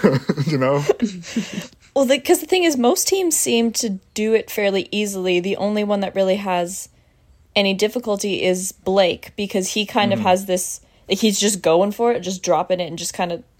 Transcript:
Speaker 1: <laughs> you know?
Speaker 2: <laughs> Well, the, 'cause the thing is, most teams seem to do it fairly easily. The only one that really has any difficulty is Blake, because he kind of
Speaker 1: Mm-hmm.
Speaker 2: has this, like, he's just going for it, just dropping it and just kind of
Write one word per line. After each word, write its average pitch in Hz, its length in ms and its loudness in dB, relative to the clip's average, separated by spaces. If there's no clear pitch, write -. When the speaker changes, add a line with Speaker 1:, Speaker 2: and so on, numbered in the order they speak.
Speaker 1:
<laughs> - 0 -
you 151 140 0
know? 139 300 2
Speaker 2:
<laughs> - 60 2
Well, 277 100 4
the, 269 140 4
'cause - 220 2
the 339 40 -10
thing 370 200 2
is, 302 120 2
most 247 300 2
teams 370 300 0
seem 233 360 2
to 202 260 -4
do 214 200 0
it - 180 0
fairly 196 400 0
easily. 190 480 0
The 190 160 -2
only 208 300 -2
one 202 160 0
that 185 120 -4
really 190 220 2
has 180 540 -4
any 196 180 2
difficulty 208 720 -2
is 185 300 0
Blake, 190 640 0
because 196 320 -4
he 208 160 -2
kind 208 260 0
of 196 80 0
Speaker 1:
Mm-hmm. 208 80 -2
Speaker 2:
has 190 180 4
this, 185 360 -4
like, - 120 -2
he's 214 200 2
just 202 220 0
going 180 320 4
for 233 180 2
it, 240 80 -2
just 185 240 -6
dropping 180 380 0
it 170 60 -6
and 160 120 -10
just 170 140 -8
kind 175 180 -4
of 170 120 -8